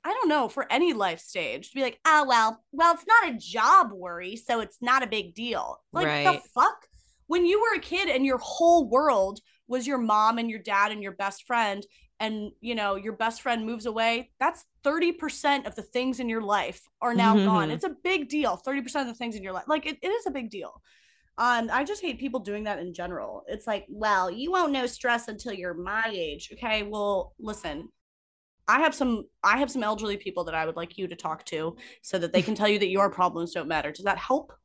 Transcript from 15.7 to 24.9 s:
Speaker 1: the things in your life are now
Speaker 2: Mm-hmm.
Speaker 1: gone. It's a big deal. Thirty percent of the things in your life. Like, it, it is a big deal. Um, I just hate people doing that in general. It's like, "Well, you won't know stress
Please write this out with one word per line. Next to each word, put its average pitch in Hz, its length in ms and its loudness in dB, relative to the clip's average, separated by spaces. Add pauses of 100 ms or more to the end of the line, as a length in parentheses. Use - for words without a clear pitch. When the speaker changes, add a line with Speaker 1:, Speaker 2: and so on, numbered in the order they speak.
Speaker 1:
the - 80 -12
things 247 380 -2
in 240 100 -2
your 226 120 -2
life 202 400 -2 (200)
are 240 140 0
now 233 200 8
Speaker 2:
Mm-hmm. 196 120 6
Speaker 1:
gone. - 240 4
It's 156 120 -6
a 339 200 -4
big 349 260 0
deal. 262 280 0
Thirty 277 240 -4
percent 254 280 -4
of 233 60 -10
the - 20 -20
things 233 180 -8
in 196 80 -12
your 190 100 -8
life. 185 140 -6
Like, 302 200 0
it, 311 160 -8
it 359 60 -2
is 440 180 -2
a 320 40 -2
big 247 200 -8
deal. 190 300 -12 (560)
Um, 233 340 2
I 269 140 2
just 403 160 -6
hate 285 180 -6
people 254 220 -4
doing 208 240 -6
that 202 140 -4
in 175 140 -8
general. 170 540 -8
It's 214 200 -10
like, 202 220 -4
"Well, 202 400 0
you 240 220 -6
won't 349 220 2
know 262 140 0
stress 240 420 -2